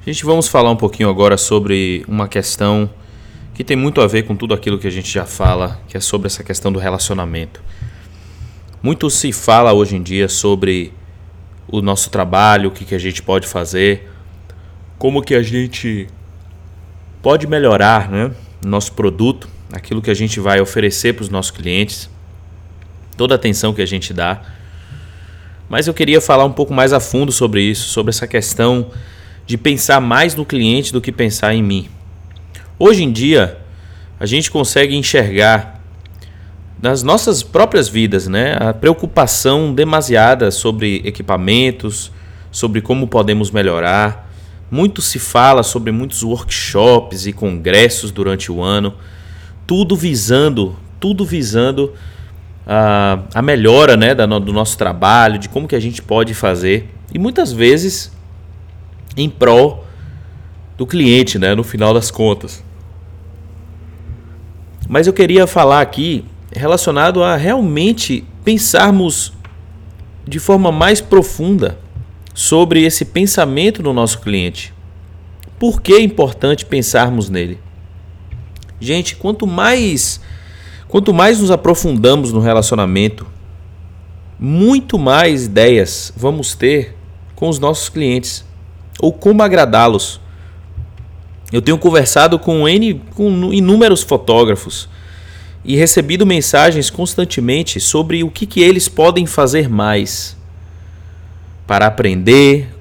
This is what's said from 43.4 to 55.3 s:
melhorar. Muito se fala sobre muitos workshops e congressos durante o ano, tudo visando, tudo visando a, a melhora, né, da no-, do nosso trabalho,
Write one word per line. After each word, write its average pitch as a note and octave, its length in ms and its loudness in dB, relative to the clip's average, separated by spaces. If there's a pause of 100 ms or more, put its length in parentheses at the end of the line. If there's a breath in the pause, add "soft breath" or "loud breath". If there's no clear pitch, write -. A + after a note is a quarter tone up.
melhorar. F#2+ 800 -2 (400 loud breath)
Muito F3 320 -2
se - 160 -6
fala B2 460 4
sobre A2+ 260 -6
muitos A#2+ 320 -6
workshops A2+ 1040 0
e G2+ 60 -6
congressos G2+ 800 0
durante F#2+ 380 -4
o F2 120 -4
ano, G2+ 320 -2 (720 loud breath)
tudo F#3+ 300 0
visando, B2+ 800 0 (240)
tudo G3+ 240 -2
visando C#3 680 -2 (720 loud breath)
a, G2+ 540 0 (160)
a A#2+ 80 -2
melhora, C3 540 6
né, A2+ 180 4
da A#2+ 100 2
no-, G#2 160 0
do G2 120 -6
nosso G#2+ 260 -4
trabalho, G#2 580 2